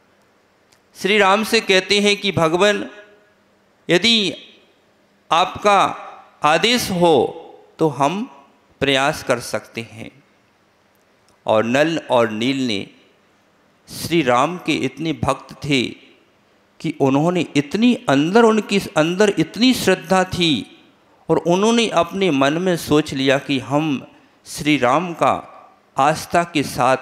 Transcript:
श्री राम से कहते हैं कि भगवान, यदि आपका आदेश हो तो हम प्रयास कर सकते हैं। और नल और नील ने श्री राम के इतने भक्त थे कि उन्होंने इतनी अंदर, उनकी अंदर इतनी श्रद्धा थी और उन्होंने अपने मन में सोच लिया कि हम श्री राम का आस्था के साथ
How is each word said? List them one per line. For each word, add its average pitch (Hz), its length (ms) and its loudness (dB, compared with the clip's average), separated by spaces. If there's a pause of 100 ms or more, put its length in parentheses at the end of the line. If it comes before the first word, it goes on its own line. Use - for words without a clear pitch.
(960)
श्री 208 220 0
राम 202 260 4
से 220 160 0
कहते 190 400 0
हैं 202 160 2
कि 196 160 -4
भगवान, 190 580 0 (1000)
यदि 196 440 2 (1000)
आपका 185 460 0 (640)
आदेश 190 480 2
हो 170 520 2 (360)
तो 160 100 2
हम 147 560 -4 (360)
प्रयास 139 420 0
कर 120 180 -2
सकते - 400 -10
हैं। 113 440 -18 (1200)
और 110 180 2
नल 147 340 0 (120)
और 117 200 2
नील 127 360 -4
ने 101 200 -4 (1040)
श्री - 340 -2
राम 135 360 2
के 160 140 -4
इतने 147 400 -4
भक्त 131 520 -6
थे 139 420 -2 (720)
कि 147 200 -6
उन्होंने 147 460 0 (100)
इतनी 220 380 0 (140)
अंदर, 160 340 2
उनकी 214 360 2
अंदर 180 600 0
इतनी 214 360 2
श्रद्धा 185 500 0
थी 165 540 -2 (500)
और 160 80 2
उन्होंने 214 520 2
अपने 175 420 0
मन 135 220 2
में 175 240 0
सोच 151 380 0
लिया 135 240 0
कि 139 200 -4
हम 139 480 -2 (400)
श्री 147 320 -2
राम 147 340 0
का 127 400 -2 (460)
आस्था 165 460 0
के 147 180 -4
साथ 131 400 0